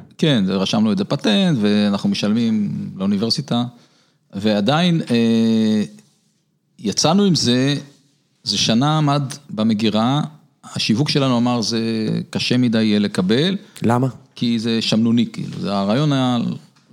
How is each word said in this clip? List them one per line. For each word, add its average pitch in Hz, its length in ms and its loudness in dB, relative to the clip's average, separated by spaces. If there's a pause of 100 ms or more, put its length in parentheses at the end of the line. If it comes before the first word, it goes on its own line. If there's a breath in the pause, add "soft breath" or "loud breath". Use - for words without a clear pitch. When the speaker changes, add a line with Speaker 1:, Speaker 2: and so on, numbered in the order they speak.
(180)
Speaker 1:
כן, 135 280 2
זה, 92 100 0
רשמנו 107 360 0
את 98 60 0
זה 98 60 0
פטנט, 180 580 0
ואנחנו 104 480 0
משלמים 107 600 0 (260)
לאוניברסיטה, 113 680 -2 (680 soft breath)
ועדיין, 117 680 2 (100)
אה, 113 720 2 (960)
יצאנו 156 440 2
עם 190 120 4
זה, 127 400 0 (680)
זה 190 140 -2
שנה 143 400 2
עמד 147 260 0 (260)
במגירה, 110 720 0 (420)
השיווק 117 460 -2
שלנו 135 280 2
אמר, 120 240 0
"זה 113 180 -2 (500)
קשה - 280 -2
מדי 117 260 2
יהיה 104 160 4
לקבל." 107 580 0 (240 loud breath)
Speaker 2:
למה? 123 260 2 (280)
Speaker 1:
כי 117 240 -2
זה 113 220 -2
שמנוני, 117 520 2
כאילו, - 260 -10
זה, 92 160 -4
הרעיון 113 380 0
היה 127 240 0 (560)